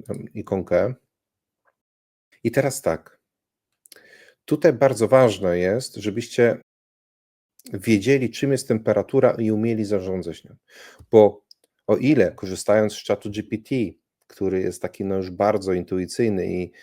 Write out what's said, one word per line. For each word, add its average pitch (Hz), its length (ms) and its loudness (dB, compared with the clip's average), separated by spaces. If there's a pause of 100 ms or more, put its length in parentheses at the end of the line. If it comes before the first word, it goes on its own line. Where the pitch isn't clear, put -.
tą - 60 -10 (200)
ikonkę. 98 600 -2 (1500)
I 117 80 0
teraz 135 300 -2
tak. - 380 -6 (1300)
Tutaj 151 280 2
bardzo 117 340 2
ważne 98 520 4
jest, 101 360 -2
żebyście 113 640 -2 (1160)
wiedzieli, 110 560 2
czym 139 220 -2
jest 131 160 -2
temperatura 113 720 2
i 110 120 0
umieli 110 340 -2
zarządzać 92 580 -6
nią. - 120 -20 (560)
Bo 107 340 6 (420)
o 104 100 2
ile 131 340 2
korzystając 104 600 -2
z - 100 -16
czatu 101 280 -4
G 104 120 -10
P 107 140 -8
T, 123 180 -8 (520)
który 95 340 -4
jest 92 200 -6
taki, 98 240 -8
no, 95 100 -2
już 92 140 -4
bardzo 95 440 0
intuicyjny 92 760 -2
i, 90 240 -6 (120)